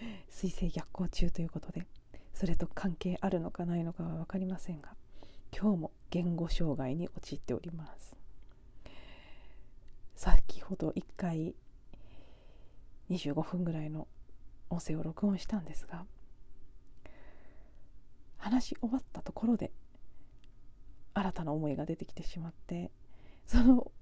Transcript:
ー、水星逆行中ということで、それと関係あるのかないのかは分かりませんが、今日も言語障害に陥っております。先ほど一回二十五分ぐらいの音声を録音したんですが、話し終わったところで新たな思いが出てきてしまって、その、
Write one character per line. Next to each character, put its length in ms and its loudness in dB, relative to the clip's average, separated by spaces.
ー、 40 -10
水 220 -4
星 180 0
逆 240 -4
行 160 -4
中 240 6
と 100 2
い 40 0
う 40 -6
こ 120 -8
と 100 -10
で、 160 -8
そ 120 0
れ 120 8
と 100 6
関 280 -2
係 260 -4
あ 80 0
る 100 0
の 100 -4
か 160 -6
な 120 0
い 80 0
の 80 -6
か 100 -8
は 120 -6
分 100 -6
か 120 -6
り 80 -2
ま 140 -6
せ 140 -6
ん 80 -10
が、 120 -16
今 200 2
日 60 -4
も 80 -8
言 260 0
語 140 -2
障 280 4
害 200 -2
に 180 -4
陥 220 -8
っ 20 -4
て 140 -4
お 80 -2
り 100 -10
ま 240 -10
す。 220 -14
先 460 12
ほ 140 -4
ど 200 -2
一 100 -6
回 400 -2
二 100 -2
十 160 -4
五 80 0
分 220 -2
ぐ 80 -2
ら 100 -4
い 80 -6
の 200 -8
音 120 -2
声 160 -2
を 60 -4
録 220 -2
音 140 0
し 60 -8
た 140 -2
ん 40 -6
で 100 -8
す 140 -2
が、 180 -10
話 300 0
し 160 -4
終 80 -2
わ 100 0
っ 40 -6
た 80 -8
と 100 -6
こ 160 -2
ろ 80 4
で 160 -4
新 180 0
た 120 -4
な 80 -2
思 180 -2
い 60 -2
が 100 -4
出 100 -4
て 100 -8
き 80 -10
て 100 -8
し 160 -4
ま 100 -8
っ 40 -14
て、 240 -8
そ 180 8
の、 280 8